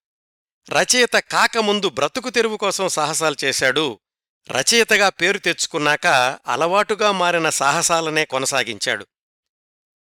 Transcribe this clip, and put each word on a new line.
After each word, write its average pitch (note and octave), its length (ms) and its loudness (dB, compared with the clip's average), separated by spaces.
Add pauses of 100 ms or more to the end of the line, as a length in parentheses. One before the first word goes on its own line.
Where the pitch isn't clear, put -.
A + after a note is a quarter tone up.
(720)
రచయిత A3 480 2
కాకముందు G3+ 680 0
బ్రతుకు D#3+ 420 -4
తెరువు A3 260 0
కోసం F#3+ 320 -2
సాహసాలు D3+ 560 -2
చేశాడు. C3+ 560 0 (500)
రచయితగా G#3 580 2
పేరు F#3 300 -2
తెచ్చుకున్నాక D3+ 680 -2 (400)
అలవాటుగా G3 680 0
మారిన F3 380 2
సాహసాలనే D#3 720 0
కొనసాగించాడు. B2 840 -2 (1080)